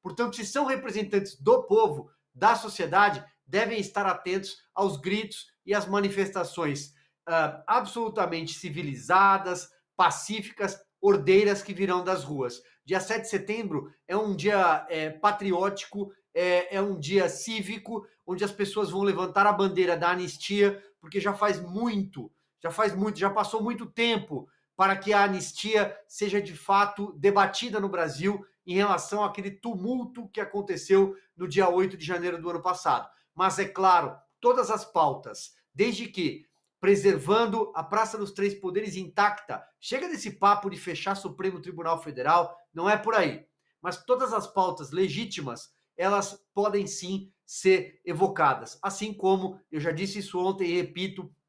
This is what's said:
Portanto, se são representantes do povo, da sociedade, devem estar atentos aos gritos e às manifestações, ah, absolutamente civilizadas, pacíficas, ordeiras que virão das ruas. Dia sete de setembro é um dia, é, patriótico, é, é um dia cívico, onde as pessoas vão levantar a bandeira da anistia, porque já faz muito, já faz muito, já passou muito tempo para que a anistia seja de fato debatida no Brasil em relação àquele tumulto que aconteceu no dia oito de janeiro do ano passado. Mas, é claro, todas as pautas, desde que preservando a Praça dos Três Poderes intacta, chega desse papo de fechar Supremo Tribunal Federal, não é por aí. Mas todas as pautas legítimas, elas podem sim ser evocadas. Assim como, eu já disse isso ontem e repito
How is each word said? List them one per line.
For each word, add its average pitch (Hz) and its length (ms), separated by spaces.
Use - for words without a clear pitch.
Portanto, 185 360
se 208 100
são 285 180
representantes 214 720
do 226 260
povo, 175 440
da 208 220
sociedade, 196 680
devem 214 360
estar 196 260
atentos 185 500
aos 185 240
gritos 202 520
e 196 80
às 190 120
manifestações, 190 1080
ah, 160 400
absolutamente 202 880
civilizadas, 180 1120
pacíficas, 196 840
ordeiras 196 640
que 202 120
virão 180 300
das 185 180
ruas. 135 400
Dia 185 140
sete 220 220
de 226 60
setembro 196 640
é 180 100
um 208 200
dia, 175 520
é, 156 220
patriótico, 196 1000
é, 180 440
é 190 40
um 196 180
dia 175 300
cívico, 214 800
onde 185 200
as 196 80
pessoas 202 380
vão 190 120
levantar 196 440
a 208 60
bandeira 185 440
da 170 140
anistia, 202 720
porque 165 200
já 196 140
faz 202 260
muito, 196 720
já 165 80
faz 208 240
muito, 208 240
já - 120
passou 214 300
muito 233 240
tempo 226 640
para 190 180
que 190 160
a 202 120
anistia 202 840
seja 202 340
de 196 160
fato 202 600
debatida 202 640
no 196 80
Brasil 175 580
em 180 120
relação 208 480
àquele 202 260
tumulto 233 800
que - 120
aconteceu 196 760
no 175 120
dia 180 200
oito 190 280
de 160 100
janeiro 175 340
do 165 80
ano 170 140
passado. 170 480
Mas, 185 240
é 196 60
claro, 185 520
todas 240 300
as 214 140
pautas, 139 680
desde 214 320
que 156 400
preservando 196 920
a 160 80
Praça 220 340
dos 202 140
Três 202 240
Poderes 196 400
intacta, 190 720
chega 320 280
desse 294 220
papo 202 400
de 180 60
fechar 180 400
Supremo 185 440
Tribunal 165 400
Federal, 151 560
não 170 160
é 208 80
por 214 200
aí. 151 280
Mas 175 220
todas 247 280
as 214 140
pautas 170 460
legítimas, 190 800
elas 196 440
podem 202 320
sim 190 460
ser - 600
evocadas. 160 760
Assim 208 320
como, 190 480
eu 156 80
já 165 100
disse 196 300
isso 190 180
ontem 190 300
e 170 80
repito 180 520